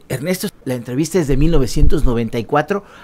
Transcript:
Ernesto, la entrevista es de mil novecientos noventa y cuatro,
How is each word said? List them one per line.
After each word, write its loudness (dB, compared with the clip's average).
Ernesto, -6
la -4
entrevista -4
es -2
de 0
mil 2
novecientos 4
noventa 0
y -6
cuatro, -2